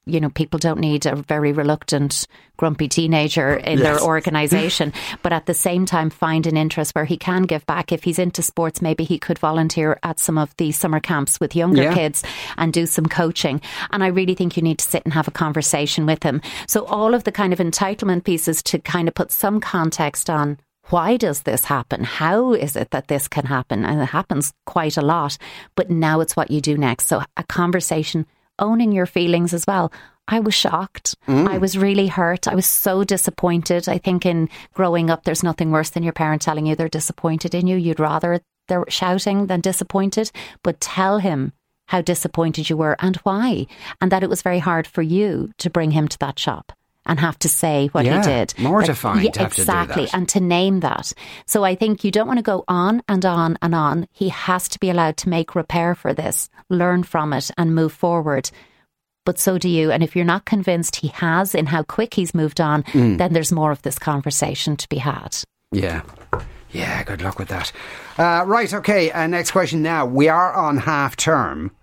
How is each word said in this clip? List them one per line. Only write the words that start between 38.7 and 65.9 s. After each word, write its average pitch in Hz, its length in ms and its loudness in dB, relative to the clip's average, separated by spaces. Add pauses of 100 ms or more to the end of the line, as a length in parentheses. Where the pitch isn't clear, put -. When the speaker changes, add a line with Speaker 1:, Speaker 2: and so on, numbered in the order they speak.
Speaker 1:
shouting 196 560 0
than 180 160 0
disappointed, 196 680 0 (320)
but 170 200 -2
tell 190 360 0
him 147 360 -2 (320)
how 180 160 0
disappointed 165 680 -2
you 160 80 0
were 151 240 0
and 180 240 0
why, 208 420 0 (360)
and 185 100 2
that 190 100 4
it 185 60 2
was - 140 -2
very 180 160 0
hard 165 280 0
for - 160 -4
you 185 540 0
to 175 140 -4
bring 160 220 2
him 151 160 2
to - 100 -10
that 139 200 -4
shop - 340 -6 (340)
and 156 140 0
have 160 180 -2
to 156 120 2
say 147 420 2
what 143 140 2
Speaker 2:
Yeah, 170 160 2
Speaker 1:
he 196 40 2
did. 123 320 0
Speaker 2:
mortifying 131 600 2
Speaker 1:
That, - 60 4
yeah, 113 80 2
Speaker 2:
to 104 80 -4
have - 100 -2
to - 60 -4
do 95 60 -2
Speaker 1:
exactly, 175 440 0
Speaker 2:
that. - 80 -4
Speaker 1:
and 180 160 0
to 202 100 0
name 180 400 2
that. - 320 -2 (320)
So 208 180 0
I 185 120 2
think 214 280 0
you 202 80 2
don't 214 160 2
wanna 247 140 0
go 196 260 0
on 185 400 2
and 190 200 2
on 170 340 2
and 165 140 2
on. 160 360 2
He 190 200 -2
has - 380 -2
to - 100 -10
be 185 100 0
allowed 170 300 2
to - 100 -4
make 165 260 0
repair 170 400 0
for - 200 -2
this, - 340 -4 (220)
learn 180 320 2
from 151 320 -2
it 131 240 -4
and 165 160 2
move 160 180 2
forward. 156 580 0 (760)
But 175 120 0
so 185 200 2
do 180 100 0
you. 160 220 4
And 143 120 2
if 160 140 0
you're 175 80 2
not 175 220 0
convinced 180 500 0
he 151 120 -4
has 175 460 0
in 160 120 0
how 156 160 0
quick 220 320 -4
he's 180 200 0
moved 156 240 0
on, 151 260 2
Speaker 2:
Mm. 117 340 4
Speaker 1:
then 175 160 2
there's 160 180 0
more 156 180 2
of 143 120 -4
this 143 160 -6
conversation 143 800 -2
to - 100 -10
be 139 100 -2
had. - 380 -6 (360)
Speaker 2:
Yeah. 90 280 -2 (680)